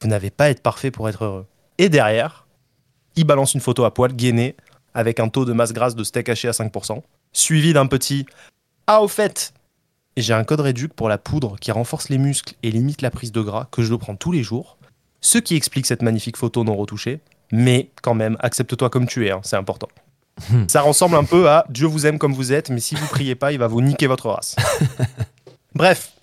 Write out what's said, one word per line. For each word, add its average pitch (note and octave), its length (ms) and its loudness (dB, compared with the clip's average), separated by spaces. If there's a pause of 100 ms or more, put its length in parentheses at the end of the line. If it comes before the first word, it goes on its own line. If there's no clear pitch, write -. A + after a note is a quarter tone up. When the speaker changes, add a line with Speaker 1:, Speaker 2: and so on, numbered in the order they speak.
Speaker 1:
vous - 80 -2
n'avez G2+ 220 0
pas - 160 2
à - 40 6
être B2 120 -2
parfait C3 280 -2
pour A2 180 -6
être G#2+ 160 -6
heureux. » G2 220 -8 (320)
Et F#3 120 4
derrière, A#2+ 560 2 (720)
il E3 80 4
balance C#3 300 2
une C#3 60 -2
photo B2 240 0
à G#2+ 100 2
poil, B2+ 220 2
gainé, A#2+ 400 0 (380)
avec A#2 260 0
un A2+ 80 0
taux C3 160 0
de A#2+ 80 -2
masse A#2 220 0
grasse A#2+ 200 0
de A2+ 80 -6
steak A2+ 280 -6
haché A#2 180 -4
à A#2 60 0
cinq G#2+ 180 -4
pour - 140 -10
cent, A2 180 -8 (280)
suivi D#3+ 420 2
d'un C#3 120 4
petit « C3+ 380 -2 (640)
Ah, G#3+ 160 6
au G3+ 60 2
fait, - 440 -4 (640)
j'ai A#2 160 0
un A2+ 120 2
code D3+ 160 0
réduc C#3 340 -2
pour A2+ 160 -4
la G2+ 80 0
poudre - 420 -4
qui - 100 -6
renforce A#2+ 380 -6
les C3+ 100 0
muscles C#3 440 -2
et A#2 100 -2
limite C3 300 -2
la B2+ 80 -2
prise A#2 200 -8
de A2 120 -2
gras G#2+ 280 -8
que - 120 -2
je A2 120 0
prends G#2+ 220 -6
tous E3+ 160 -6
les D#3+ 100 0
jours, A2 360 -10 (420)
ce - 180 2
qui A3 160 -2
explique C#3 320 -4
cette - 160 -4
magnifique A2+ 360 -2
photo A#2 260 -2
non G#2+ 100 0
retouchée, G#2 460 -8 (320)
mais B2 380 2 (120)
quand A#2+ 120 0
même, A2 260 -2
accepte-toi B2 500 -2
comme B2 160 0
tu A#2+ 220 -2
es, - 20 0
hein, F#2+ 140 -4
c'est - 100 -6
important. » G2 340 -6 (640)
Speaker 2:
Hmm. A#2 160 4
Speaker 1:
Ça D3 140 2
ressemble D3+ 340 4
un D3 80 6
peu E3+ 260 6
à « D#3+ 220 6
Dieu C3 160 0
vous D#3 200 0
aime D3+ 120 2
comme D3 160 0
vous C3 180 -4
êtes, D3 160 0
mais B2 120 -2
si D3+ 160 -6
vous D3+ 100 -4
priez C3+ 300 -2
pas, C#3 160 -2
il C#3+ 80 -4
va A#2 80 2
vous A#2 120 0
niquer C#3 280 2
votre B2+ 220 -2
race. » - 260 -6 (760)
<laughs> - 440 -18
Bref, F3+ 380 2 (100)